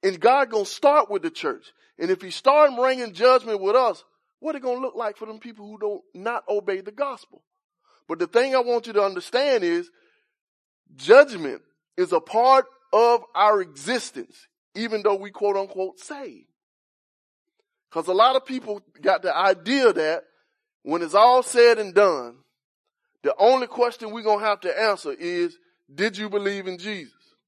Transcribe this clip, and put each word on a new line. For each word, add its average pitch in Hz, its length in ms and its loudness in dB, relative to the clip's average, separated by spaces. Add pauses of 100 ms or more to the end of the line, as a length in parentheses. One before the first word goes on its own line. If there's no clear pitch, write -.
And 185 160 -2
God 247 320 2
gonna 214 140 -2
start 285 460 0
with 202 100 -4
the 160 100 -8
church. - 440 -8 (240)
And 170 120 -4
if 185 120 -2
he 185 80 -16
start 285 440 2
bringing 254 380 -2
judgment 226 480 2
with 196 160 0
us, 233 260 0 (360)
what 294 180 -8
it 254 60 -14
gonna 247 180 -6
look 262 140 -8
like 214 240 -8
for 220 80 -14
them 220 120 -16
people 214 300 -20
who 214 100 -20
don't, 208 240 -6 (120)
not 208 340 -8
obey 196 320 -4
the 196 100 -16
gospel? 262 540 -10 (640)
But 165 100 -8
the 175 80 -2
thing 254 300 0
I 254 40 4
want 240 260 -2
you 226 80 -14
to 202 80 2
understand 220 600 -2
is 175 280 -2 (1040)
judgment 180 680 4 (360)
is 180 160 -2
a 165 60 2
part 262 460 2 (240)
of 233 320 2 (120)
our 202 260 2
existence, 156 880 -8 (260)
even 220 280 -6
though 202 140 2
we 196 140 -10
quote 202 260 -2
unquote 190 440 -8
saved. 247 480 -16 (1400)
'Cause 165 180 -8
a 185 60 -2
lot 247 220 4
of 262 100 -4
people 220 340 -10 (220)
got 185 180 0
the 170 160 -4
idea 196 560 0
that 160 340 -4 (540)
when 165 220 -6
it's 160 120 -10
all 247 280 6
said 240 360 4
and 196 160 -8
done, 139 480 2 (760)
the 139 160 -2
only 247 300 4
question 233 460 -4
we're 226 100 -12
gonna 208 220 0
have 208 160 -2
to 175 200 -4
answer 196 320 -2
is, 175 460 -6 (360)
"Did 185 220 -4
you 214 120 -10
believe 196 380 -4
in 185 120 -10
Jesus?" 180 560 -14 (140)